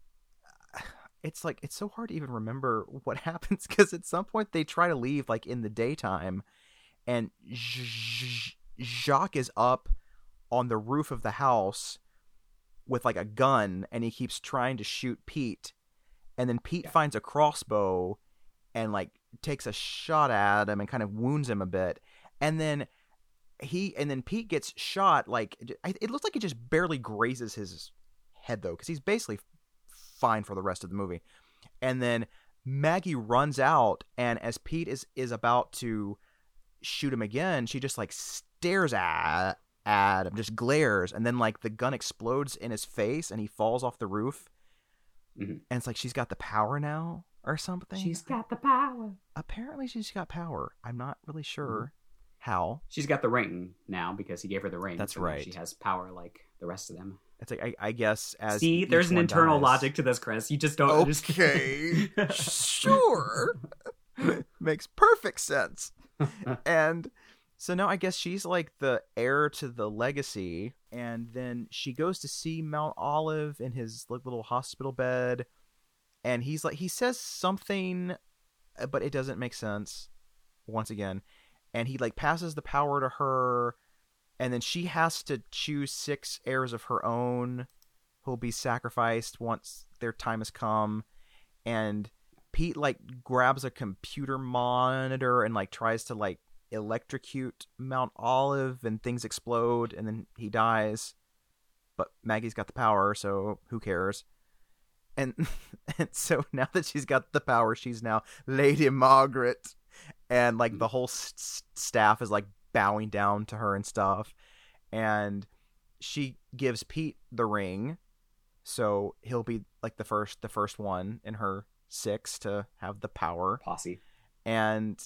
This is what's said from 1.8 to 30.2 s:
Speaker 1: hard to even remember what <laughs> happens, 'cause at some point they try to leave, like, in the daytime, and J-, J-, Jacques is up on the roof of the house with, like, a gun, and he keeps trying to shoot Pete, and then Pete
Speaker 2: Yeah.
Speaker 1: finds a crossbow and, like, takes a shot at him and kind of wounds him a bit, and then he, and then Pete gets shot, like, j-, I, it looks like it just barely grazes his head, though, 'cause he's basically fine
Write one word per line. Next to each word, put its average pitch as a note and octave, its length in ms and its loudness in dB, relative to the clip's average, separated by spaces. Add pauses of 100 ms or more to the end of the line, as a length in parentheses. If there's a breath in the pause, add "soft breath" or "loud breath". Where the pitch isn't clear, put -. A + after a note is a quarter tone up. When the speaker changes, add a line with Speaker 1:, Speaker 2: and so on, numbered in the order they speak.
Speaker 1:
hard A3+ 200 -10
to - 60 -10
even D3 160 -6
remember A#2 540 -2 (200)
what - 140 -2
<laughs> - 0 -
happens, - 480 -4
'cause - 260 6
at E3+ 140 -10
some F3+ 180 -2
point - 280 -4
they D#3 120 2
try F3 240 2
to E3 60 2
leave, C3+ 340 0
like, A2+ 180 -2
in A#2+ 160 -4
the G#2+ 80 -2
daytime, G#2 720 -2 (640 soft breath)
and A#2+ 240 0 (180)
J-, A#2+ 360 -8
J-, A#2 1000 -8
Jacques C#3 520 2
is C3 200 -2
up B2 320 4 (600)
on B2 180 2
the A2+ 80 2
roof B2+ 340 -2
of A#2+ 120 -6
the G#2+ 100 -2
house A2+ 680 2 (880)
with, B2 180 0
like, A#2 120 4
a F2+ 80 -4
gun, G#2+ 680 2
and A#2 100 -4
he A#2 80 -2
keeps - 300 -8
trying C3 380 -2
to G#2 60 -6
shoot - 420 -6
Pete, - 460 -6 (640)
and B2 120 0
then A#2+ 100 0
Pete - 260 -6
Speaker 2:
Yeah. - 60 -12
Speaker 1:
finds D3+ 240 2
a G#2+ 60 0
crossbow G#2 1000 2 (560)
and, A2+ 180 -2
like, F#2+ 180 -2 (320)
takes C#3+ 240 -6
a A2 60 -4
shot D3+ 580 2
at G2+ 380 6
him G2+ 120 0
and G2+ 80 -4
kind A#2+ 140 -2
of G2+ 100 -4
wounds B2+ 360 0
him G2+ 140 0
a F#2 40 -2
bit, F#2 340 -2 (400 soft breath)
and D#3 200 0
then D3+ 260 0 (760)
he, F3 340 -4
and D3 140 -2
then C3 120 -2
Pete A3 260 -4
gets D#3 280 -4
shot, F#3+ 520 2
like, A2+ 360 -4
j-, - 100 -12 (100)
I, F#3 160 -2
it A3 100 -2
looks C4+ 140 -6
like G#4+ 100 -2
it C4+ 60 -2
just B2 300 -6
barely E3 280 4
grazes A2+ 560 -2
his F2+ 380 -10 (400)
head, A2 300 -6
though, F2 120 -2
'cause - 120 -14
he's D#3+ 140 -6
basically G3+ 380 0 (520)
fine A2 540 0